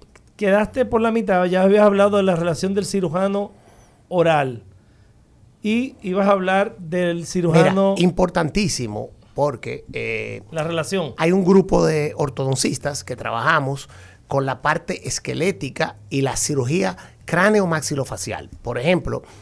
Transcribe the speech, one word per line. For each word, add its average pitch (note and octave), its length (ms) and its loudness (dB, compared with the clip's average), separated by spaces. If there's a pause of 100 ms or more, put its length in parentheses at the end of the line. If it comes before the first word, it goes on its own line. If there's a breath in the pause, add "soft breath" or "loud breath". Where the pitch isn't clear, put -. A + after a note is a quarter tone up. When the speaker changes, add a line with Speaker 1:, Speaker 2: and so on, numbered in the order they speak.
(360)
Speaker 1:
quedaste G#3 500 2
por A3+ 160 0
la A3+ 100 2
mitad, G3 340 2
ya F3+ 160 2
habías G3+ 220 6
hablado G3+ 340 6
de G3 60 4
la F#3+ 120 2
relación F3 380 -2
del G3 120 -2
cirujano G3 680 -2 (580 soft breath)
oral D3+ 540 2 (1000)
y A#3+ 400 -2
ibas F#3+ 260 -2
a G3+ 40 4
hablar G3 480 0
del E3+ 480 -2
cirujano F#3 680 4
Speaker 2:
Mira, F3 80 0
importantísimo, D#3+ 1080 0 (240)
porque, C3+ 580 -4
eh, A2 480 -8 (100)
Speaker 1:
La D#3 120 -6
relación. E3 540 -4
Speaker 2:
hay E3 140 4
un F#3+ 140 2
grupo F3 400 4
de D3+ 300 0
ortodoncistas C#3 880 -4
que B2+ 120 -10
trabajamos C3+ 720 -2 (400 soft breath)
con C3+ 200 0
la B2+ 160 -6
parte D#3+ 440 -2
esquelética C3 880 -4 (120)
y C#3 120 -2
la B2+ 160 -2
cirugía D3+ 600 -2 (280 loud breath)
craneo-maxilofacial. D#3 1200 0 (120)
Por A#2 160 -6
ejemplo, C#3 460 -2 (180)